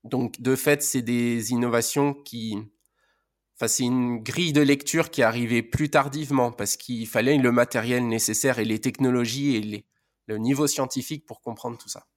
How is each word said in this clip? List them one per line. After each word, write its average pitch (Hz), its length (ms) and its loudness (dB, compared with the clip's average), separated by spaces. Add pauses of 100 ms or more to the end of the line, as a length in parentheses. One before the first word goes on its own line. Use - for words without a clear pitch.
Donc, 123 360 -4
de 127 140 2
fait, 147 280 2
c'est 127 200 -2
des 120 480 -2
innovations 123 640 2
qui, 113 420 -8 (1000)
enfin, 117 120 -2
c'est - 140 0
une 123 400 0
grille 156 320 -2
de 147 80 8
lecture 143 480 2
qui - 100 -2
est 120 40 6
arrivée 117 380 2
plus 147 280 -2
tardivement 139 640 2
parce 104 260 -4
qu'il 113 280 -8
fallait 123 300 2
le 123 160 4
matériel 123 540 0
nécessaire 113 520 0
et 110 60 0
les 110 160 -2
technologies 127 760 0
et 107 40 0
les... 104 260 -10 (400)
le 107 120 -6
niveau 135 280 0
scientifique 139 600 -6
pour - 160 -18
comprendre 120 340 -10
tout 107 140 -20
ça. - 160 -14 (100)